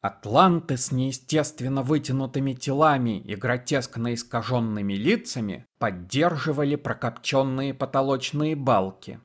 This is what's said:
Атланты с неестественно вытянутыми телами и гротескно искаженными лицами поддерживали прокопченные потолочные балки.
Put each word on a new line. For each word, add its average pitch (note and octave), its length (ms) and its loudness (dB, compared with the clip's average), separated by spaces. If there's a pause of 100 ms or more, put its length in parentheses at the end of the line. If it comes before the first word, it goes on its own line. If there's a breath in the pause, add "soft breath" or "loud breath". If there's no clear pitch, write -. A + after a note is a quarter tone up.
Атланты C#3+ 760 2
с - 140 -4
неестественно C3+ 920 -2
вытянутыми C3+ 720 0
телами C3+ 640 2
и - 160 -8
гротескно B2 800 -2
искаженными A2 800 -2
лицами G#2+ 720 -2 (140)
поддерживали C#3+ 960 0
прокопченные C3+ 960 -2
потолочные C#3 840 0
балки. A2 680 0